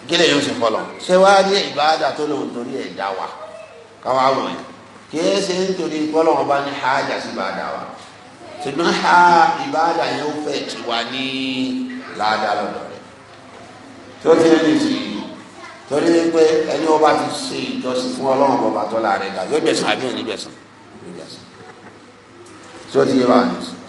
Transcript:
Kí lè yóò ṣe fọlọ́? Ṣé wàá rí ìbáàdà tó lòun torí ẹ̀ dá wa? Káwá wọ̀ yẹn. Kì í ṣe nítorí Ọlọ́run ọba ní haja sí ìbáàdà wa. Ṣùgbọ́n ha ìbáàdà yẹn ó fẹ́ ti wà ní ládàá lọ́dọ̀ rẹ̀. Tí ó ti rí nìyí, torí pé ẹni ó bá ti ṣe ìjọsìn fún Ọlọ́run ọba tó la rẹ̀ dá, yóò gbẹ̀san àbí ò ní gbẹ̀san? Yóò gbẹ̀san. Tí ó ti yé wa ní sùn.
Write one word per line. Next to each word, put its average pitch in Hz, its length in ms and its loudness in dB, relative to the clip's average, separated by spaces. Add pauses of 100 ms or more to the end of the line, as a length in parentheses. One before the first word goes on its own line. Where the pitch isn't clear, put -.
Kí 170 140 -2
lè 170 80 6
yóò 143 160 4
ṣe 139 140 -2
fọlọ́? 110 280 0 (140)
Ṣé - 180 -2
wàá 196 280 8
rí 196 180 2
ìbáàdà 147 500 0
tó 135 140 -6
lòun 131 240 -4
torí 120 240 -10
ẹ̀ 104 220 -8
dá 95 140 -6
wa? 90 180 -6 (720)
Káwá 127 320 2
wọ̀ 127 160 -2
yẹn. - 160 -10 (420)
Kì 143 140 -8
í 196 180 2
ṣe 180 160 -2
nítorí 175 460 -2 (100)
Ọlọ́run 156 280 4
ọba 135 220 0
ní 139 120 -6
haja 135 480 -2
sí 98 100 -10
ìbáàdà 95 380 -6
wa. 67 160 -8 (760)
Ṣùgbọ́n 160 340 -2
ha 180 260 4 (420)
ìbáàdà 156 460 0
yẹn 135 180 -4
ó 151 160 -4
fẹ́ 143 260 -6
ti - 160 -10
wà 117 220 -4
ní 131 200 -6 (880)
ládàá 104 440 0
lọ́dọ̀ 101 280 -6
rẹ̀. - 200 -16 (1120)
Tí - 120 -10
ó 160 80 8
ti 165 140 4
rí 156 240 4
nìyí, 113 480 -2 (640)
torí 165 480 2
pé 165 100 4 (240)
ẹni 147 220 -2
ó 156 100 4
bá 151 160 6
ti 139 220 -2
ṣe - 220 -8 (100)
ìjọsìn 127 440 -4
fún 127 140 -6
Ọlọ́run 131 400 2
ọba 107 200 -2
tó 110 140 -4
la 101 180 2
rẹ̀ 98 120 -4
dá, 92 140 -6
yóò 123 180 0
gbẹ̀san - 280 0
àbí 107 160 -2
ò 123 60 -4
ní 107 120 -6
gbẹ̀san? 104 300 -8 (420)
Yóò 90 180 -18
gbẹ̀san. - 300 -18 (1400)
Tí - 120 -2
ó 135 80 6
ti - 80 0
yé 127 120 4
wa 120 200 4
ní 120 140 -4
sùn. - 180 -12 (120)